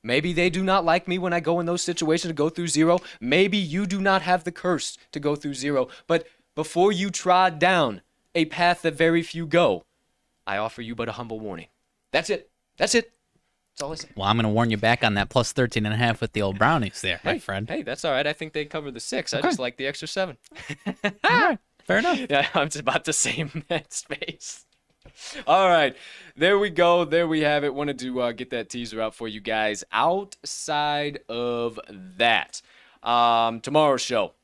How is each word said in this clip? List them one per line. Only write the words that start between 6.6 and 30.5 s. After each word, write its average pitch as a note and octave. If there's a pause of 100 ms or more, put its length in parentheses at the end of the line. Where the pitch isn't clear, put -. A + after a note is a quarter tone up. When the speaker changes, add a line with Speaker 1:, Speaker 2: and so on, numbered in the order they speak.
Speaker 1:
you F#3+
trod F3+
down D#3 (320)
a E3
path F3
that D#3+
very E3
few E3+
go, D3 (640)
I G2
offer A2+
you A#2
but A2+
a A2
humble A2+
warning. F2 (440)
That's E3+
it. - (280)
That's -
it. A3+ (600)
That's -
all C#3+
I D#3
say. -
Speaker 2:
Well, G2
I'm A2
gonna A2+
warn A#2
you G#2+
back A2+
on G#2
that G2+
plus A#2+
thirteen A#2
and G#2+
a -
half A#2
with A2+
the G#2
old G2
Brownies A#2
there, F2+
my F#3+
Speaker 1:
Hey, D4+
Speaker 2:
friend. G2+
Speaker 1:
hey, -
that's B2+
all D3
right. C#3+
I D3+
think D#3
they D3+
cover D3
the A#2+
six. -
I C#3+
Speaker 2:
Okay. D3
Speaker 1:
just A3
like B2
the C3+
extra D3
seven. F#3 (480)
<laughs> -
Speaker 2:
All G3 (140)
right. G#4+ (240)
Fair F#3+
enough. D4 (100)
Speaker 1:
Yeah, C#3
<laughs> -
I'm D#3
just D3
about C3
the D#3
same D3 (140)
<laughs> -
space. - (840)
All F#3
right, D#3 (400)
there F#3+
we G3+
go. F3
There E3
we D#3
have D3
it. C#3
Wanted C#3+
to, B2+
uh, A#2+
get B2
that A2+
teaser A2+
out A2
for A#2
you A2
guys. G#2+
Outside D3